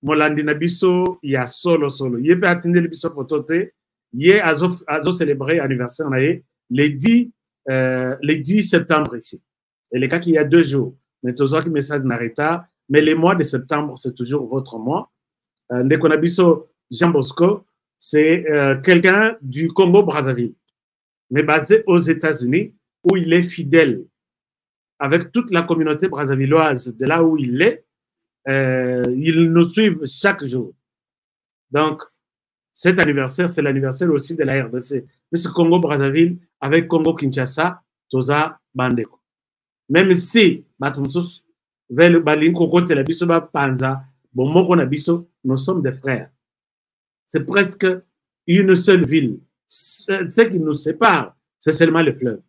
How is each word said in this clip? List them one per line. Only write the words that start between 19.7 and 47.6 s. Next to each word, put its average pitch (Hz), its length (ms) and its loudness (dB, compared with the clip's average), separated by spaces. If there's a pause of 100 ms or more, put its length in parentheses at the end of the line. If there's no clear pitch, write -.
mais 147 100 0
basé 156 440 2
aux 175 140 4
États-Unis, 160 720 -2 (300)
où 180 120 4
il 165 160 0
est 175 120 4
fidèle 143 600 0 (960)
avec 156 320 0
toute 240 200 -4
la 170 120 0
communauté 160 460 -2
brazzavilloise 135 880 0
de 127 100 -4
là 165 160 2
où 160 160 2
il 131 240 -2
est. - 220 0 (640)
Euh, 127 560 -2 (120)
ils 160 340 2
nous 170 200 4
suivent 180 360 0
chaque 190 380 -2
jour. 120 300 -8 (960)
Donc, 147 320 -2 (680)
cet 180 260 0
anniversaire, 147 500 0
c'est 170 140 -4
l'anniversaire 139 480 -2
aussi 147 240 -2
de 156 80 -4
la 135 220 -2
R 110 60 -10
D 123 100 -6
C. 123 260 -8 (240)
Mais 170 80 -2
ce 175 100 -4
Congo-Brazzaville, 165 920 2 (220)
avec 165 280 0
Congo-Kinshasa, 156 920 -2 (300)
toza 147 480 -2 (160)
bandeko. 127 460 -4 (680)
Même 180 260 4
si, 180 500 2 (140)
bato 139 220 -4
mosusu, 175 420 -6 (460)
veulent 165 340 6
balingi 151 320 2
kokotela 170 480 0
biso 165 240 -4
ba 165 140 2
panza, 135 640 -4 (300)
bomoko 170 420 2
na 156 80 2
biso, 151 440 -4 (160)
nous 131 120 0
sommes 170 260 -4
des 131 100 -4
frères. 120 380 -6 (960)
C'est 170 220 -6
presque 190 400 -2 (600)